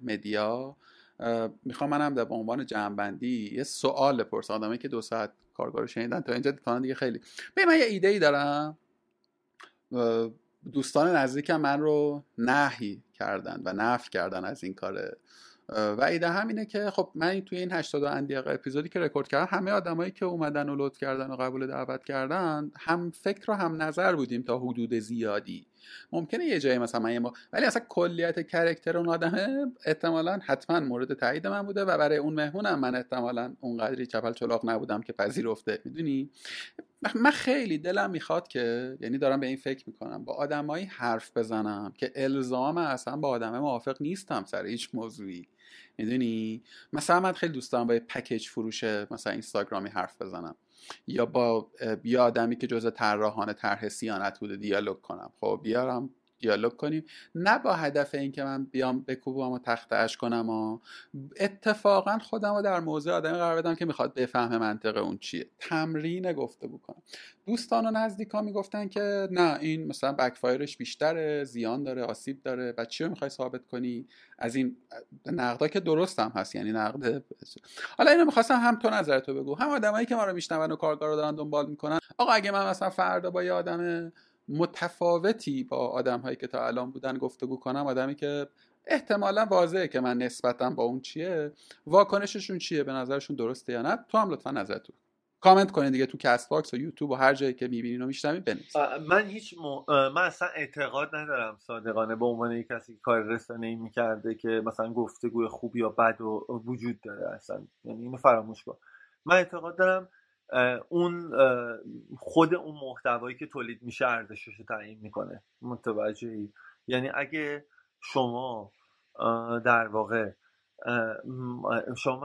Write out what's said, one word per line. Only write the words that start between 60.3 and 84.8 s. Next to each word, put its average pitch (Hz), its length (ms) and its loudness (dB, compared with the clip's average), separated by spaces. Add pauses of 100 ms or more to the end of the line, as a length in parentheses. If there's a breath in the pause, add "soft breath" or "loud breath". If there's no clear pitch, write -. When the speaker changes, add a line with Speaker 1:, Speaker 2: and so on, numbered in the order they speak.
Speaker 1:
و 110 300 -2 (600 loud breath)
اتفاقاً 202 800 2
خودم 208 380 -2
رو 202 60 2
در 190 180 2
موضع 156 320 -2
آدمی 175 260 0
قرار 170 200 2
بدم 165 180 0
که 170 100 -4
می‌خواد 135 280 0
بفهمه 120 440 0
منطق 110 400 0
اون 98 200 -2
چیه، - 320 -8 (100)
تمرین 160 720 -2
گفتگو 127 440 -8
کنم. - 240 -20 (440 loud breath)
دوستان 226 400 0
و 226 60 0
نزدیکان 214 540 -2
می‌گفتن 202 420 -4
که 202 440 -2
نه، 175 300 4
این 156 260 -2
مثلاً 139 260 -2
بکفایرش 131 640 0
بیشتره، 151 640 0
زیان 120 400 -2
داره، 127 200 -4
آسیب 127 400 -6
داره، 127 280 -4
بعد 117 160 -4
چی - 160 -6
رو - 60 0
می‌خوای 143 200 -4
ثابت 127 380 -6
کنی؟ 120 400 -4 (320 loud breath)
از 117 160 -4
این 127 220 2 (480)
نقدا 127 420 0
که 175 120 0
درست 170 400 2
هم 110 160 0
هست، 95 200 -4
یعنی 104 160 -2
نقد. 117 520 0 (720 loud breath)
حالا 294 140 10
اینو 339 140 10
می‌خواستم 247 340 6
هم 240 160 6
تو 240 140 2
نظرتو 147 440 2
بگو، 139 220 -4
هم 254 140 0
آدمایی 220 360 2
که 233 100 0
ما 220 100 2
رو 190 80 -2
می‌شنون 160 380 -2
و 156 40 -2
کارگاه 151 340 0
رو 151 60 2
دارن 151 200 0
دنبال 147 340 0
می‌کنن. 151 300 -2 (180 loud breath)
آقا 247 140 4
اگه 202 200 4
من 196 180 2
مثلاً 190 200 0
فردا 180 420 0
با 180 120 0
یه 180 80 0
آدم 170 600 -2 (360 soft breath)
متفاوتی 170 1160 0